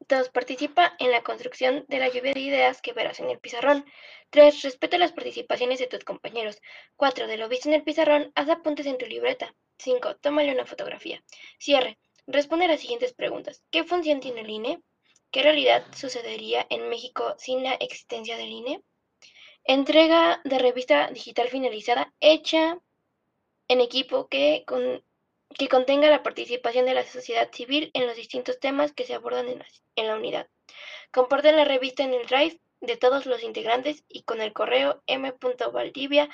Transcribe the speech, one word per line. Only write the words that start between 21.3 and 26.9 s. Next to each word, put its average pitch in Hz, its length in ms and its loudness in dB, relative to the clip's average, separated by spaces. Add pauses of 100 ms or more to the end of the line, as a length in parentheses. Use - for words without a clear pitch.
finalizada 240 720 -2
hecha 320 580 4 (880)
en 254 120 4
equipo 262 480 -2
que 285 380 0
con-, 254 360 -4 (560)
que 277 80 -2
contenga 277 420 4
la 294 140 6
participación 247 640 -2
de 254 80 0